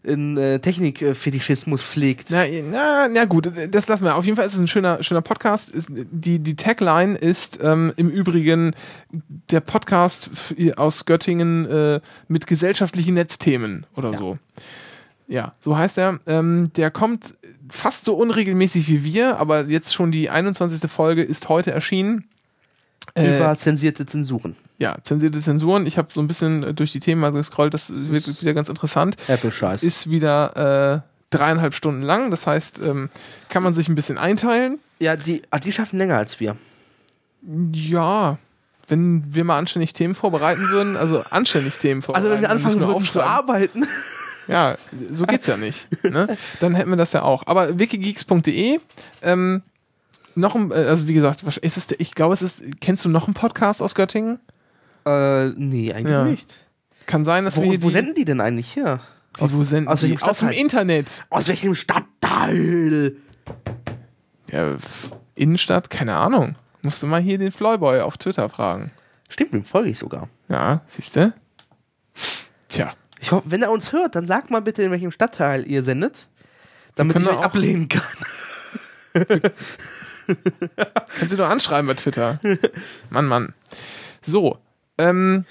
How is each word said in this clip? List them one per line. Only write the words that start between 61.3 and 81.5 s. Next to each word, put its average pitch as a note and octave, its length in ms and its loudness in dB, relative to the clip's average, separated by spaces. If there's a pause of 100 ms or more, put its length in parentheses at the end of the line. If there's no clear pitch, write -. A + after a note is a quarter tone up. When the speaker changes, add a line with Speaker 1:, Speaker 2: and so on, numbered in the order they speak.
Speaker 1:
Aus D3+ 180 0
welchem F#3 260 0
Stadtteil? D#3 1400 0 (1300)
Speaker 2:
Ja, D2+ 240 -2
f-, - 360 -14 (260)
Innenstadt? F3 520 2
Keine A2 280 -4
Ahnung. F3 380 2 (280)
Musst C#3+ 200 -4
du C#3+ 40 -4
mal E3 160 2
hier G3 160 0
den F#3+ 140 -2
Floyboy F3 480 2
auf - 180 -4
Twitter A2+ 320 -2
fragen. G2+ 400 -4 (400)
Speaker 1:
Stimmt, - 240 -2
dem G2+ 100 -2
folge G#3 260 0
ich A2 80 -6
sogar. - 300 -10 (220)
Speaker 2:
Ja, G2 360 0
siehste? - 460 0 (1400)
Tja. - 240 -4 (280)
Speaker 1:
Ich - 120 -2
hoffe, F3+ 180 2
wenn G3 120 0
er G#3+ 80 2
uns A3 220 -2
hört, E4 240 0
dann E3+ 100 -2
sagt F#3+ 240 -2
mal A3+ 100 0
bitte, G#3 220 -2
in F#3 80 0
welchem F3+ 200 -2
Stadtteil C#3+ 560 0
ihr C#3 160 0
sendet, C3+ 460 -2 (640)
damit D#3 220 2
Speaker 2:
Wir F3 60 4
Speaker 1:
ich F#3 40 2
Speaker 2:
können F#3+ 120 2
Speaker 1:
euch D#3+ 40 0
Speaker 2:
auch G3+ 40 2
Speaker 1:
ablehnen F3 420 0
kann. - 140 0 (1120)
<laughs> F3 260 2 (1800)
Speaker 2:
Kannst E3+ 140 -2
du G3 40 -2
doch F3+ 120 2
anschreiben D3+ 380 0